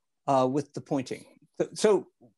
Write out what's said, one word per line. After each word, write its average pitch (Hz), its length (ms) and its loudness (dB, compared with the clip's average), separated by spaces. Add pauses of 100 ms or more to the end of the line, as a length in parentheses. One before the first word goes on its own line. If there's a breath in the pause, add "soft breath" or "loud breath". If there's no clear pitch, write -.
(260)
uh, 131 260 2
with 139 220 -4
the 135 80 -8
pointing. - 440 -6 (340)
So, 156 160 0
so 202 320 2 (300)